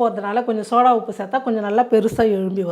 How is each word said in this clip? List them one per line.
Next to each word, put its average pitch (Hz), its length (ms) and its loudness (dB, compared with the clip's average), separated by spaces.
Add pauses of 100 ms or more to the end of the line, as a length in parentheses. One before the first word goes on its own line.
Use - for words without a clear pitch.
போறதுனால 208 480 -2
கொஞ்சம் 214 240 -4
சோடா 247 280 6
உப்பு 196 180 -12
சேர்த்தா 208 280 -4
கொஞ்சம் 220 220 -2
நல்லா 226 240 2
பெருசா 220 320 2 (140)
எழும்பி 190 340 -2